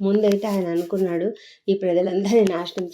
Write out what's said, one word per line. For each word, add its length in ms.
ముందైతే 460
ఆయన 200
అనుకున్నాడు, 640
"ఈ 60
ప్రజలందరినీ 640
నాశనం 540